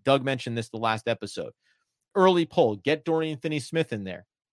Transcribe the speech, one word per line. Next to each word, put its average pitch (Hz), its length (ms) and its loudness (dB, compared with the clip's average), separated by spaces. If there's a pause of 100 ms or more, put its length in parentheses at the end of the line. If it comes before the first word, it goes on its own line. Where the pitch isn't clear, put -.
Doug 135 180 4
mentioned 127 340 -4
this 113 120 -6
the - 80 -12
last 110 320 -2
episode. 98 420 -6 (640)
Early 185 300 4
pull. 120 320 2
Get 147 260 -2
Dorian 160 340 -2
Finney-Smith 156 540 -4
in 104 140 -6
there. 92 200 -12 (280)